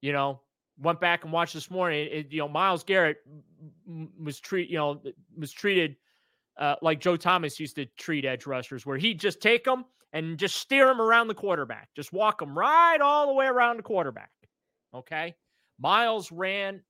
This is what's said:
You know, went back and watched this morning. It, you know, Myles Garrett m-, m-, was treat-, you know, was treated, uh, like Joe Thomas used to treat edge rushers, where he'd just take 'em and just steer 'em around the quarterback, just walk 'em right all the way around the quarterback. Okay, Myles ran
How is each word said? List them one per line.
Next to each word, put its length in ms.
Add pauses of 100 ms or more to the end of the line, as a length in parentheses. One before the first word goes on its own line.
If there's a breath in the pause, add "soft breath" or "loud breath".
You 120
know, 280 (380)
went 220
back 240
and 80
watched 220
this 160
morning. 400
It, 220
you 60
know, 100
Myles 360
Garrett 420
m-, 160 (460)
m-, 360
was 160
treat-, 300
you 60
know, 260 (340)
was 160
treated, 440 (640)
uh, 240
like 180
Joe 160
Thomas 440
used 160
to 100 (100)
treat 280
edge 220
rushers, 380
where 140
he'd 220
just 200
take 260
'em 180 (280)
and 260
just 180
steer 320
'em 120
around 280
the 60
quarterback, 640
just 160
walk 300
'em 140
right 440
all 260
the 80
way 120
around 320
the 40
quarterback. 480 (640)
Okay, 400 (460)
Myles 500
ran 600